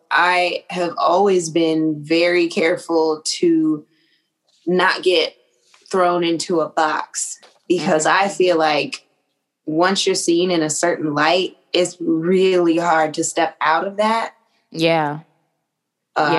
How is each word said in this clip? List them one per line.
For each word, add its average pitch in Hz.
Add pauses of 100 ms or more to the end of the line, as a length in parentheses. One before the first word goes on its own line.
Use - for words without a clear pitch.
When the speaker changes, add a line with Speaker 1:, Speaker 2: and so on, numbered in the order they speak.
Speaker 1:
I 175
have 175
always 180
been 160
very 170
careful 165
to 160 (800)
not 180
get 175 (560)
thrown 175
into 165
a 147
box, - (280)
because 165
Speaker 2:
Mm-hmm. 190
Speaker 1:
I 196
feel 180
like 147 (600)
once 180
you're 185
seen 175
in 170
a 151
certain 156
light, 165 (160)
it's 175
really 170
hard 160
to 160
step 160
out 160
of 196
that. 220 (380)
Speaker 2:
Yeah. 156 (960)
Speaker 1:
Uh, 147